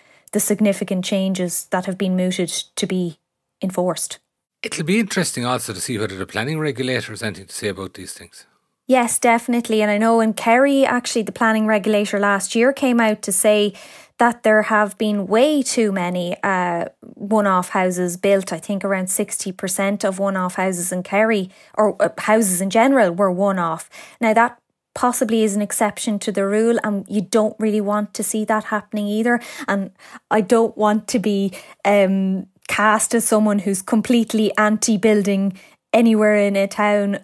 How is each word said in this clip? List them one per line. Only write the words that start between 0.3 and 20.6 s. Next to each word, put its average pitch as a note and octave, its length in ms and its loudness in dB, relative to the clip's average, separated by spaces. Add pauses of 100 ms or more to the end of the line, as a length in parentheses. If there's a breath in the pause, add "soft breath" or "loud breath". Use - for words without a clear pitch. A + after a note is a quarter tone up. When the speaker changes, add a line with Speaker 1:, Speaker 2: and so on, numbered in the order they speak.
Speaker 1:
the G#3+ 80 0
significant G3 640 0
changes F#3+ 640 -2
that F#3 200 -4
have F#3 100 -6
been F#3 200 0
mooted F#3 340 0
to - 340 -8
be F3+ 320 -4 (460)
enforced. F3+ 560 -4 (460)
Speaker 2:
It'll - 200 -6
be F#3 140 0
interesting F3+ 480 -2
also B2 260 -2
to F#2 80 -10
see A#2+ 160 -6
whether G2+ 200 -4
the F#2+ 100 -6
planning C#3 320 -4
regulator B2+ 540 -4
has G#2 100 -12
anything G2 240 -8
to - 80 -18
say A2 140 -4
about F#2+ 260 -8
these F#2 180 -14
things. - 320 -20 (440)
Speaker 1:
Yes, B3 300 2
definitely. A#3 640 0
And G#3 80 0
I G#3 80 0
know A3+ 220 2
in A3 120 2
Kerry, C4+ 520 2
actually, B3 380 -2
the A3 100 -8
planning A3 340 0
regulator G#3 540 0
last G3+ 340 0
year A#3+ 180 4
came B3 280 2
out C4 220 2
to G3 100 -4
say G#3 400 2 (460 loud breath)
that A#3 260 2
there G#3+ 180 6
have G#3 340 0
been G#3 300 -2
way C4+ 360 4
too A3 280 0
many, F3+ 540 -4
uh, F3+ 400 0 (160)
one-off G3+ 680 0
houses F3+ 460 0
built. G3 360 2
I E3 60 -6
think G3 260 -6
around F#3+ 240 -2
sixty - 420 -4
percent G3 540 -4
of F#3+ 160 -2
one-off F#3+ 340 -2
houses F#3 380 -4